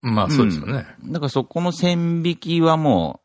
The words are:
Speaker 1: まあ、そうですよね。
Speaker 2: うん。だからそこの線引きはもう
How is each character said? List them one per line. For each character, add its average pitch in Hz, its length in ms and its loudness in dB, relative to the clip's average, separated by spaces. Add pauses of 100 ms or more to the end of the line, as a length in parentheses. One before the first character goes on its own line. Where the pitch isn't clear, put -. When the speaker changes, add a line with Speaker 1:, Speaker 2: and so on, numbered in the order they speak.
Speaker 1:
ま 110 220 0
あ、 85 60 -2
そ 139 140 4
う - 20 6
で 101 60 2
す 80 80 -4
よ 71 80 -10
ね。 127 180 -4 (180)
Speaker 2:
う - 60 -14
ん。 - 20 -8
だ 160 80 -4
か 147 60 -4
ら 135 40 -2
そ 131 140 -2
こ - 180 -6
の 175 100 -2
線 170 540 0
引 170 120 -2
き 165 240 -2
は 160 160 4
も 101 420 0
う - 60 -20